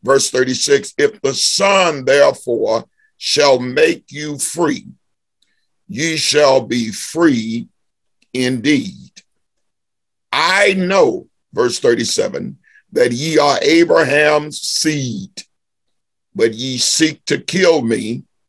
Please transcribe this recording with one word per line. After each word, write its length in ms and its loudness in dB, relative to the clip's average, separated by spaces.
Verse 280 0
thirty-six, 680 -2
"If 220 0
the 140 -2
Son 720 0
therefore 800 0
shall 420 2
make 500 0
you 260 -10
free, 520 -4
ye 300 -4
shall 440 4
be 300 -4
free 800 -2
indeed. 800 -2
I 440 2
know," 560 0
verse 260 -2
thirty-seven, 800 -2
"that 200 2
ye 260 0
are 240 2
Abraham's 1000 2
seed, 840 -6
but 180 2
ye 240 -8
seek 480 -2
to 140 -2
kill 420 2
me 440 -4